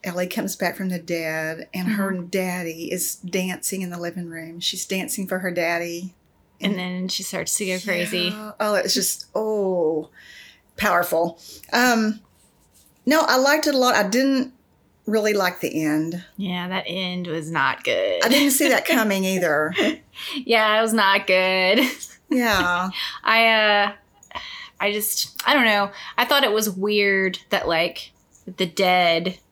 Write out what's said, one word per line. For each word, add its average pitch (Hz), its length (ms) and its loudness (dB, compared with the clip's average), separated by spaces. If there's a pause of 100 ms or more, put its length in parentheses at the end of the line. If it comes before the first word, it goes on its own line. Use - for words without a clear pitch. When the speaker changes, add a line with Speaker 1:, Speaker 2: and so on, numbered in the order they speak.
Speaker 1:
Ellie 180 220 -4
comes 196 280 -4
back 175 220 -4
from 190 140 -4
the 180 80 -4
dead 160 720 -6
and 180 160 -4
her 196 240 0
Speaker 2:
Mm-hmm. 180 140 -6
Speaker 1:
daddy 175 680 -4
is - 240 -6
dancing 185 640 -6
in 180 100 -6
the 175 80 -12
living 170 300 -8
room. 165 320 -12
She's - 240 -6
dancing 190 420 -6
for 185 120 -4
her 185 120 -4
daddy. 175 640 -4 (440)
Speaker 2:
And 196 200 -4
then 180 300 -6
she 190 140 -6
starts 170 360 -6
to 202 80 -4
go 185 120 -2
crazy. 180 540 -2
Speaker 1:
Yeah. 214 260 -12
Oh, 214 180 0
it's 190 180 0
just, - 400 -4
oh, 185 760 0 (680)
powerful. 175 600 0 (320)
Um, 226 500 2 (840)
no, 302 160 4
I - 160 2
liked 302 300 4
it 294 80 2
a 269 40 2
lot. 247 160 4
I 202 140 2
didn't 262 460 2 (500)
really 214 300 2
like 185 260 0
the 160 240 -2
end. 160 400 -2 (140)
Speaker 2:
Yeah, 180 300 -4
that 185 180 -4
end 180 400 -4
was 160 240 -6
not 139 340 0
good. 92 400 2
Speaker 1:
I - 60 4
didn't 285 220 4
see 302 160 4
that 247 180 2
coming 208 380 2
Speaker 2:
<laughs> - 20 0
Speaker 1:
either. 175 480 0 (600)
Speaker 2:
Yeah, 220 440 2
it 220 40 4
was 226 120 0
not 202 320 4
good. 185 580 4
<laughs> 254 60 0 (380)
Speaker 1:
Yeah. 190 600 0 (320)
Speaker 2:
I, 226 240 6
uh, 208 460 4 (880)
I 202 100 0
just, - 560 -4
I 285 80 4
don't 269 100 4
know. 202 280 2 (260)
I - 60 2
thought 190 180 4
it 247 80 4
was 214 180 0
weird 196 680 0 (120)
that, - 180 -2
like, 170 420 -2 (460)
the 190 100 0
dead 180 720 2 (140)